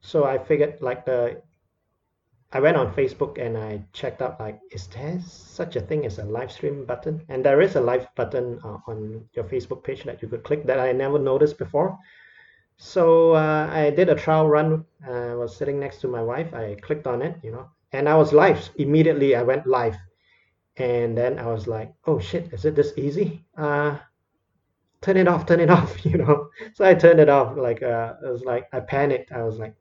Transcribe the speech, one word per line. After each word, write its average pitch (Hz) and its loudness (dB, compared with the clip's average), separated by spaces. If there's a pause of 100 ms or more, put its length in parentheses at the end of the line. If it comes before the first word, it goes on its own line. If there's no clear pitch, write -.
So 151 0
I 135 0
figured, 147 -2
like, 127 -6
the, 120 -2 (1120)
I 131 0
went 156 4
on 120 -2
Facebook 135 -4
and 117 -6
I 107 -10 (120)
checked - -10
out, 127 -6
like, 110 -12 (100)
is 92 -14
there 139 -10
such - -12
a 120 -4
thing 151 -4
as 104 -8
a 101 -10
live 113 -8
stream 143 -8
button? 156 -8
And 131 -6
there 139 6
is 190 2
a 143 2
live 127 0
button, 123 -6
uh, 107 -14
on 110 -12
your 113 -8
Facebook 127 -8
page 135 -10
that - -12
you 110 -12
could 117 -10
click 147 -4
that 131 0
I 127 0
never 139 0
noticed 139 2
before. 170 -4 (800)
So, 165 4
uh, 156 2
I 151 2
did 165 2
a 147 6
trial 156 2
run. 156 2 (240)
Uh, 123 -6
I - -8
was 120 -6
sitting 143 -4
next 139 -10
to 131 -4
my 120 -4
wife. 139 -6
I 107 -8
clicked 147 -8
on 123 -4
it, 170 -6
you 113 -12
know, 120 -16 (220)
and 139 -2
I 151 4
was 151 4
live. 160 4
Immediately, 143 4
I 117 0
went 135 0
live. 120 0 (800)
And 120 -2
then 123 -2
I 120 -8
was 110 -6
like, 110 -8 (120)
"Oh, 147 0
shit, - -8
is 95 -6
it 156 0
this 143 2
easy? 160 -4 (100)
Uh, 147 -2 (1040)
turn 190 2
it 185 4
off, 175 0
turn 170 4
it 165 4
<laughs> 180 8
off," - -2
you 165 2
know? 151 2 (260)
So 214 0
I 190 10
turned 170 8
it 151 8
off. 135 4
Like, 123 -4
uh, 117 -4 (100)
it 135 -6
was 123 -8
like, 120 -4
I 131 -6
panicked. 139 -2
I 123 -8
was 110 -6
like 110 -12